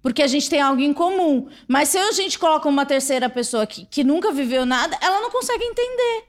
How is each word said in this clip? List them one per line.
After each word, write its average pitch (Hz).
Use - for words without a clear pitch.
porque 254
a 285
gente 277
tem 302
algo 269
em 285
comum. 339
Mas 269
se 359
a 415
gente 381
coloca 311
uma 277
terceira 269
pessoa 233
que, -
que 285
nunca 349
viveu 262
nada, 254
ela 381
não 466
consegue 480
entender. 480